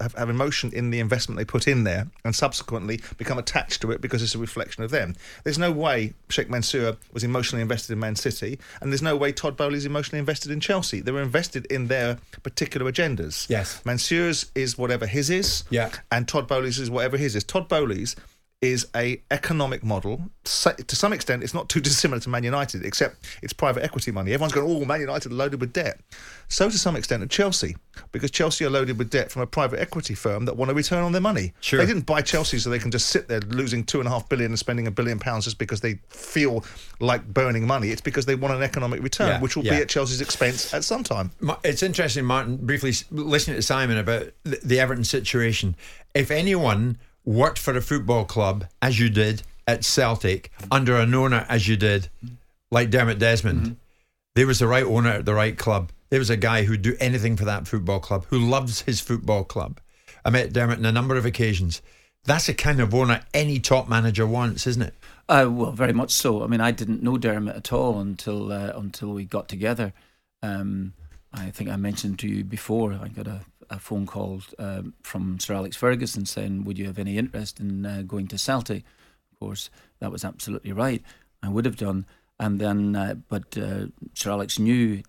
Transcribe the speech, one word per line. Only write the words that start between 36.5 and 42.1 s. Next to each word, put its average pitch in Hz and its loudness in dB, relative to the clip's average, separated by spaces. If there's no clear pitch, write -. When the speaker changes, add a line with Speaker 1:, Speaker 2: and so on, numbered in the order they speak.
Speaker 1:
like 123 2
burning 120 4
money. 113 2
It's 110 -4
because - 0
they 135 2
want 135 0
an 131 0
economic 127 -2
return, 185 0
Speaker 2:
Yeah, 90 2
Speaker 1:
which 131 0
will 151 -2
Speaker 2:
yeah. 117 4
Speaker 1:
be 147 4
at - -6
Chelsea's 127 0
expense 127 0
at 147 0
some 233 -2
time. 95 -2
Speaker 2:
Ma-, 151 0
it's 156 2
interesting, 151 0